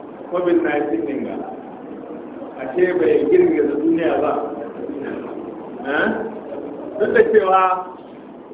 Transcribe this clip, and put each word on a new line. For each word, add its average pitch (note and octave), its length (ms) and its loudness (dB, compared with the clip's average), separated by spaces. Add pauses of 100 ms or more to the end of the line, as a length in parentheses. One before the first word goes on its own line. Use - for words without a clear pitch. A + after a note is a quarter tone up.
(320)
covid F3 300 4
nineteen D3 440 0
din - 180 -2
ga, - 120 -6 (1200)
ashe F3+ 380 2
bai D3+ 360 4
girgiza D#3+ 460 4
duniya D#3+ 420 2
ba. C#3+ 160 2 (1500)
Eh? D3+ 240 0 (920)
Duk G#3 160 0
da A#3 80 8
cewa F#3+ 400 6 (920)